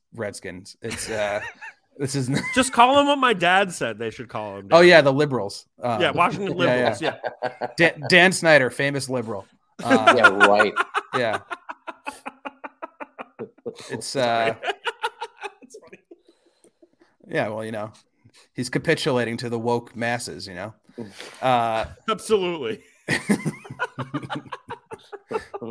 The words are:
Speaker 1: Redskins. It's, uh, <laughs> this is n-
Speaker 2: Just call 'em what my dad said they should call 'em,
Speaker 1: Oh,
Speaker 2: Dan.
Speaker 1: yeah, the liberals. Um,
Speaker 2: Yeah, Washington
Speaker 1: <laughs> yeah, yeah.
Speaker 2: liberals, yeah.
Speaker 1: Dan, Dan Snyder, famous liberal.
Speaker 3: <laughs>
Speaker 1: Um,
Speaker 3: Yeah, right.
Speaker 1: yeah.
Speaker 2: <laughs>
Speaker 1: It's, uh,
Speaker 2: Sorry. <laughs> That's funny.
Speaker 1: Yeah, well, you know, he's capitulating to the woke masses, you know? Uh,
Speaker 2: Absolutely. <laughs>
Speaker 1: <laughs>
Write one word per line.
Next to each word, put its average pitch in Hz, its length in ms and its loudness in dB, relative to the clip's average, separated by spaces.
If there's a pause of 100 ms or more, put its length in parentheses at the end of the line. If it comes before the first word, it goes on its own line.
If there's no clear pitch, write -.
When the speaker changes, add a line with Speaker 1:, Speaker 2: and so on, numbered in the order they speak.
(160)
Speaker 1:
Redskins. 98 680 -10
It's, 113 300 -8
uh, 104 280 -2 (300)
<laughs> - 300 -20
this 139 160 -4
is 127 140 -2
n- - 120 0 (140)
Speaker 2:
Just 262 180 2
call 247 240 6
'em 285 80 6
what 285 140 0
my 247 140 2
dad 185 380 2
said 113 280 -6
they 117 100 -4
should 113 180 -14
call 104 300 -8
'em, 98 140 -12
Speaker 1:
Oh, 165 100 8
Speaker 2:
Dan. 180 80 10
Speaker 1:
yeah, 165 120 10
the 139 120 6
liberals. 131 540 -2 (160)
Um, 117 180 0
Speaker 2:
Yeah, 156 100 2
Washington 180 460 -2
Speaker 1:
<laughs> - 0 -
yeah, 175 60 0
yeah. 123 120 2
Speaker 2:
liberals, 123 260 0
yeah. 147 160 -4 (600)
Speaker 1:
Dan, 160 320 2
Dan 185 220 8
Snyder, 151 400 4
famous 139 360 -2
liberal. 113 440 -6
Speaker 3:
<laughs> - 40 -20 (280)
Speaker 1:
Um, - 340 4
Speaker 3:
Yeah, 226 120 6 (180)
right. - 260 4 (420)
Speaker 1:
yeah. 214 280 0
Speaker 2:
<laughs> - 40 -20 (2500)
Speaker 1:
It's, 117 240 -8
uh, 117 400 2
Speaker 2:
Sorry. - 40 -20
<laughs> 381 140 -6 (880)
That's 269 160 -20
funny. - 220 -20 (1300)
Speaker 1:
Yeah, 147 220 -2
well, 110 140 -6
you 110 80 -8
know, 107 200 -8 (600)
he's 123 160 -6
capitulating 123 680 0
to 120 120 -6
the 117 100 -4
woke 120 360 -2
masses, 117 520 -6
you 95 80 -14
know? 101 180 -10 (680)
Uh, 117 440 2 (240)
Speaker 2:
Absolutely. 175 720 -2 (260)
<laughs> - 0 -
Speaker 1:
<laughs> - 100 -2 (2500)